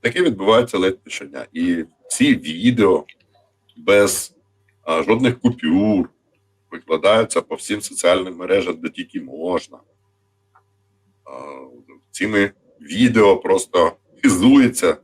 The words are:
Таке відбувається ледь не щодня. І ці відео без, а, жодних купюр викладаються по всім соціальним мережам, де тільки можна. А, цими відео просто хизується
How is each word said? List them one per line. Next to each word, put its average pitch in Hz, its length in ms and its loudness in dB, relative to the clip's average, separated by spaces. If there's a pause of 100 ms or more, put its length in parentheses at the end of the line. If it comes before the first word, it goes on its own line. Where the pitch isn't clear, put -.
Таке 156 200 -2
відбувається 117 560 0
ледь 95 280 -2
не - 60 -18
щодня. - 420 -14
І - 320 -4 (220)
ці 131 280 0
відео 98 680 0 (720)
без, - 580 0 (460)
а, 80 220 -4
жодних 123 360 0
купюр 101 720 0 (600)
викладаються - 720 0
по - 140 -10
всім 104 260 -8
соціальним 92 540 -2
мережам, 90 420 -2
де 82 120 -10
тільки - 320 -12
можна. 82 580 -8 (1500)
А, 67 400 -18 (460)
цими 101 400 -2 (300)
відео 104 560 4
просто 90 600 0 (240)
хизується 120 840 4